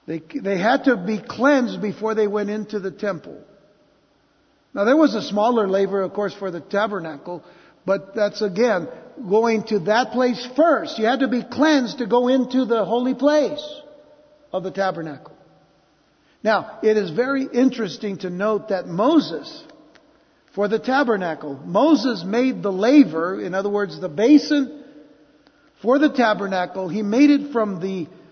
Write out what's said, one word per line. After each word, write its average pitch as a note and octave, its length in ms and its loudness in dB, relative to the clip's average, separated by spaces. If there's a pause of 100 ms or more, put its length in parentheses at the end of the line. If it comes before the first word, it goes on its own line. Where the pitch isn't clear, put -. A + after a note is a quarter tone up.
They, E3 140 -8
they G3 380 -6
had A#3+ 280 0
to B3 100 4
be G3 240 -4
cleansed A#3 640 0
before G#3 340 -4
they G#3+ 120 0
went G3+ 220 -4
into G#3+ 300 -6
the F#3 120 -6
temple. F3+ 520 -8 (1300)
Now, G3+ 120 0
there B3+ 100 4
was D4 200 4
a G3+ 60 -4
smaller G#3+ 460 0
laver, G3 340 0
of F#3 120 -6
course, G3+ 200 -4
for G3 160 -10
the F3 120 -10
tabernacle, F3 840 -6 (420)
but G3 300 -2
that's, G#3 260 -2
again, G3+ 460 0 (400)
going A3 360 2
to G#3 160 -2
that G#3+ 320 2
place B3 440 0
first. D4 420 2
You A3 80 0
had C4 160 2
to C4+ 60 2
be A3 160 -2
cleansed C4+ 540 2
to B3 80 -4
go B3 240 2
into B3+ 340 2
the A3 220 0
holy B3 300 0
place C#4+ 640 0 (720)
of F#3 100 -4
the F#3 80 -8
tabernacle. E3 640 -6 (1080)
Now, G#3 420 -2
it G#3+ 120 4
is G3 140 0
very C4 420 -2
interesting A3+ 680 -2
to F#3 100 -8
note G3+ 400 -2
that F3+ 180 -4
Moses, F#3 760 0 (920)
for G3+ 140 0
the A3 100 0
tabernacle, G3+ 760 -2 (100)
Moses A3 600 2
made A3 380 0
the G3+ 80 -2
laver, F#3+ 680 4
in F3+ 120 -6
other G3 160 -2
words, G3 300 -4
the F3+ 80 -6
basin C4+ 760 2 (960)
for B3+ 180 2
the C#4+ 140 4
tabernacle. F#3+ 760 -2
He G3 140 -4
made A#3 280 4
it C#4+ 220 0
from G#3 300 -2
the F#3+ 260 -6 (240)